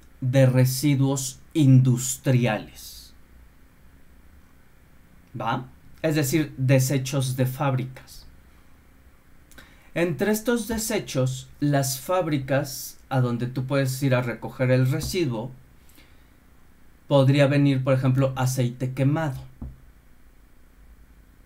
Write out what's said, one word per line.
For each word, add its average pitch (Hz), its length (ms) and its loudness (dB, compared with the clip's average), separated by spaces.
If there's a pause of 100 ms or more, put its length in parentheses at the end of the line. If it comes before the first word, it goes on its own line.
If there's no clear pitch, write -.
(200)
de 131 260 4
residuos 135 920 0 (140)
industriales. 127 1600 2 (2250)
¿Va? 120 280 -4 (360)
Es 156 120 0
decir, 151 420 0
desechos 131 800 0
de 127 100 0
fábricas. - 800 -6 (1700)
Entre 175 360 0
estos 226 380 -2
desechos, 156 800 -4 (100)
las 139 420 0
fábricas 151 960 -4 (100)
a 131 120 -2
donde 120 260 -2
tú 131 200 -6
puedes 135 360 -2
ir 131 120 2
a 123 80 2
recoger 127 480 -4
el 131 200 4
residuo, 143 600 -4 (1600)
podría 139 380 6
venir, 139 360 2
por 135 120 2
ejemplo, 131 420 0
aceite 127 560 -2
quemado. 143 480 -2 (2000)